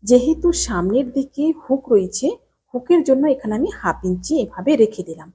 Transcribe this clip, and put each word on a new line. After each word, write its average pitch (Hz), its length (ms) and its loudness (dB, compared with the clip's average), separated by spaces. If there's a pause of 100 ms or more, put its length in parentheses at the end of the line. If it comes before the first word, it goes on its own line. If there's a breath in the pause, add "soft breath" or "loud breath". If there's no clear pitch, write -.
যেহেতু 254 440 2 (180)
সামনের 208 460 -2
দিকে 277 320 -4 (180)
হুক 269 260 -2
রয়েছে, 202 380 0 (480)
হুকের 311 300 2
জন্য 269 220 2
এখানে 262 280 -2
আমি 262 140 -2 (100)
হাফ 170 260 -4
ইঞ্চি 180 360 -4
এভাবে 208 360 -2
রেখে 214 260 2
দিলাম 165 320 -12